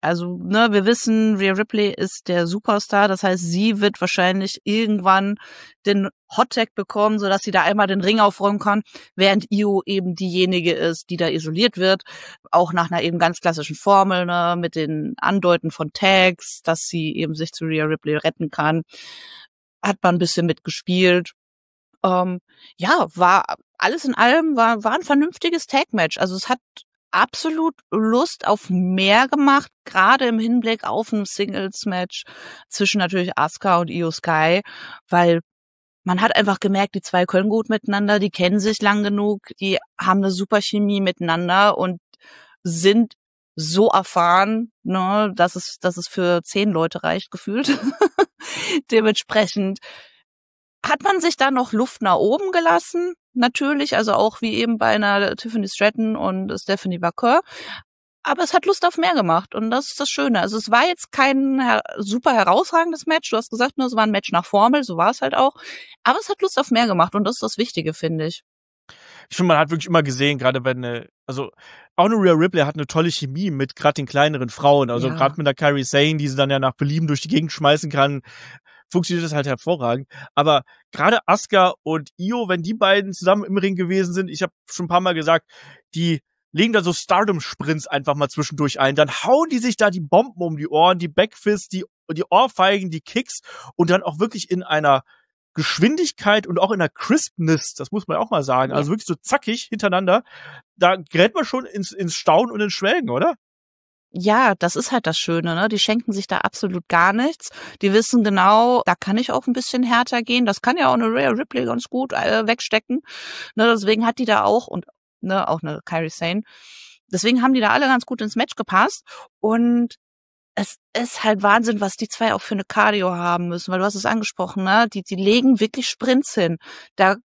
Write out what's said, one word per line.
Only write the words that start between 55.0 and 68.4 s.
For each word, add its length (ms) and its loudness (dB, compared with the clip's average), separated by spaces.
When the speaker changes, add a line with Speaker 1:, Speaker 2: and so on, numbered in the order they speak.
Speaker 1:
Tiffany 320 -4
Stratton 480 -2
und 440 -4
Stephanie 420 -4
Vaquer. 400 2
Aber 200 -2
es 100 -4
hat 120 2
Lust 200 0
auf 120 0
mehr 160 2
gemacht 420 0
und 160 -4
das 180 -2
ist 100 -10
das 100 -4
Schöne. 320 0
Also 160 -2
es 140 -6
war 160 4
jetzt 240 -6
kein 480 0
her-, 220 0
super 360 -2
herausragendes 720 2
Match. 240 -2
Du 80 -2
hast 140 -6
gesagt, 260 -2
ne, 80 -2
es 100 -4
war 80 2
ein 80 2
Match 200 -2
nach 140 0
Formel, 380 4
so 140 -8
war 140 2
es 100 -4
halt 140 -2
auch. 180 2
Aber 160 2
es 100 -10
hat 120 -4
Lust 180 -2
auf 120 0
mehr 160 2
gemacht 280 2
und 80 0
das 120 -2
ist 80 -12
das 140 -4
Wichtige, 360 -4
finde 340 -4
ich. 140 -10